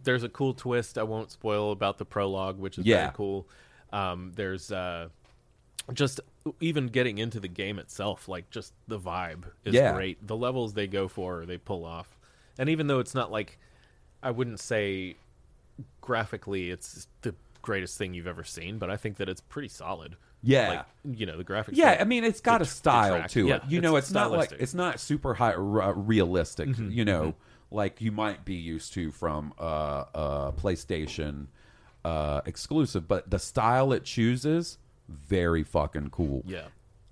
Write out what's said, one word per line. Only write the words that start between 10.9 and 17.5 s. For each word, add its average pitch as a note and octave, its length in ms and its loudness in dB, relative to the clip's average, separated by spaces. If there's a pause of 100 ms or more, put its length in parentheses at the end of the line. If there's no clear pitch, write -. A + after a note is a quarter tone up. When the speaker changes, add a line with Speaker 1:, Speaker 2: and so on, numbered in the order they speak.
Speaker 1:
for, F2+ 380 -6
they F2+ 120 -8
pull F2 280 -8
off. E2 320 -12 (420)
And C3+ 100 0
even D#3 180 2
though C3+ 120 4
it's - 160 -4
not, A#2 160 -2
like, G#2+ 260 -4 (640)
I C3 80 -2
wouldn't A#2 280 -4
say G2 560 -2 (840)
graphically G2+ 720 -2
it's - 360 -12 (140)
the G2 140 -4 (260)